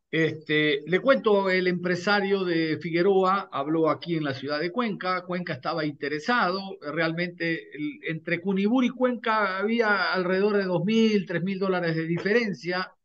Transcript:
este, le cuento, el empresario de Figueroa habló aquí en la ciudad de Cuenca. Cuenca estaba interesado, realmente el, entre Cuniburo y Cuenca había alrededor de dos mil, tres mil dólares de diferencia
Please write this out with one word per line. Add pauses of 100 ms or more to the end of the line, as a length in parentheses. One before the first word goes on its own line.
(100)
este,
le
cuento,
el
empresario
de
Figueroa
habló
aquí
en
la
ciudad
de
Cuenca.
Cuenca
estaba
interesado,
realmente
el,
entre
Cuniburo
y
Cuenca
había
alrededor
de
dos
mil,
tres
mil
dólares
de
diferencia (120)